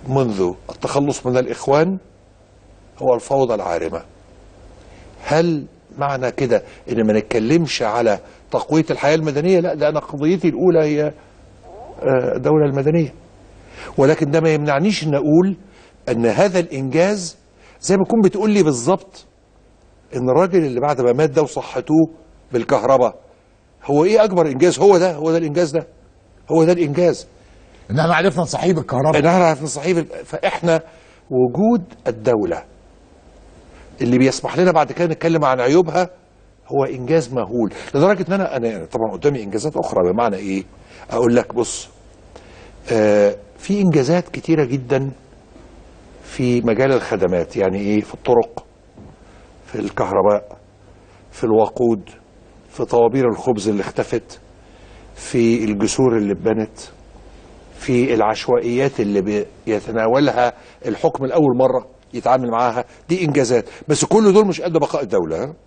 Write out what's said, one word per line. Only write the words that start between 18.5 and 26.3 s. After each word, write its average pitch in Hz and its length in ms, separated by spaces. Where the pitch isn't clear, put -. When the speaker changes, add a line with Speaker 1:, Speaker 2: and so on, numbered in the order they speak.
Speaker 1:
بالظبط 151 600
إن 127 140
الراجل 170 360
اللي 123 140
بعد 139 220
ما 120 120
مات 151 160
ده 156 120
وصحتوه 151 680
بالكهرباء، 123 640
هو 147 180
إيه 214 200
أكبر 180 240
إنجاز؟ 143 320
هو 196 180
ده، 175 180
هو 156 160
ده 165 60
الإنجاز 160 340
ده، 151 160